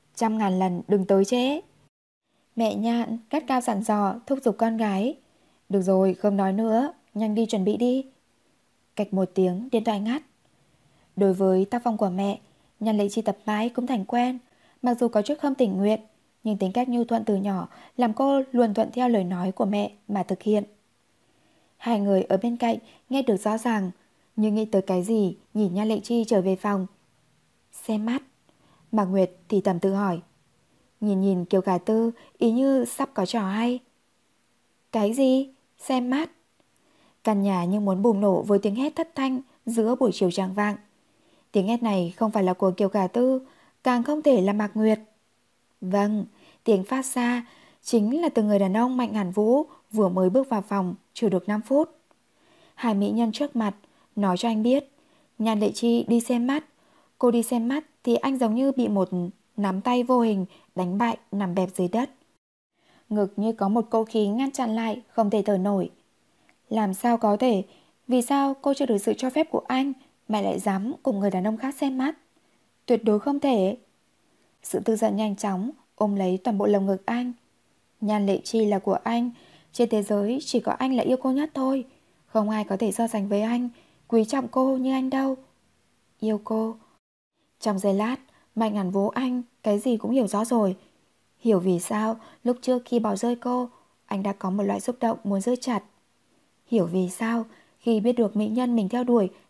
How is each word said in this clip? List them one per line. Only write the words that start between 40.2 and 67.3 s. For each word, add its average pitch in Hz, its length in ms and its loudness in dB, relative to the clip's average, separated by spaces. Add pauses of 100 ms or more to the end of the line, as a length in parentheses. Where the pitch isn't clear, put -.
chạng 190 240 -4
vạng. 208 220 -2 (760)
Tiếng 190 140 2
hét 233 160 0
này 185 340 0
không 220 140 0
phải 208 120 0
là 185 120 2
của 190 160 2
Kiều 190 180 0
Gà 190 180 0
Tư, 262 340 0 (440)
càng 247 180 2
không 302 200 -2
thể 254 180 6
là 196 120 2
Mạc 208 220 -2
Nguyệt. 214 260 2 (800)
Vâng, 202 460 0 (380)
tiếng 190 200 4
phát 262 220 -4
ra 240 400 -2 (360)
chính 240 400 0
là 320 60 0
từ 226 140 0
người 208 160 4
đàn 190 180 0
ông 247 200 0
Mạnh 226 180 -2
Hàn 196 160 -2
Vũ 220 360 2 (260)
vừa 214 160 2
mới 185 220 2
bước 262 180 2
vào 214 140 -2
phòng 190 320 -2 (180)
chưa 226 160 -2
được 185 200 -2
năm 214 140 -2
phút. 294 340 0 (800)
Hai 226 200 -2
mỹ 202 160 0
nhân 220 220 0
trước 285 240 -4
mặt 214 180 0 (420)
nói 196 200 2
cho 233 120 -2
anh 214 140 0
biết, 262 300 2 (460)
Nhan 214 220 0
Lệ 208 140 2
Chi 233 340 2
đi 233 120 4
xem 240 260 0
mắt. 285 180 -2 (540)
Cô 240 120 4
đi 233 120 4
xem 233 260 -2
mắt 285 160 -2 (200)
thì 233 100 2
anh 269 240 0
giống 220 160 2
như 269 180 2
bị 247 160 0
một 196 200 0 (480)
nắm 196 240 -2
tay 247 220 0
vô 247 180 2
hình 202 260 0 (280)
đánh 185 240 -2
bại 233 180 0 (160)
nằm 196 220 -4
bẹp 185 200 0
dưới 180 140 -2
đất. 233 220 -2 (1000)
Ngực 208 280 0
như 220 160 0
có 202 160 -2
một 226 220 0
cỗ 226 140 2
khí 220 240 0
ngăn 262 220 -2
chặn 226 260 -4
lại, 226 320 -4
không 208 220 0
thể 214 160 2
thở 208 100 2
nổi. 185 340 -2 (800)
Làm 214 260 -2
sao 233 240 2
có 208 180 2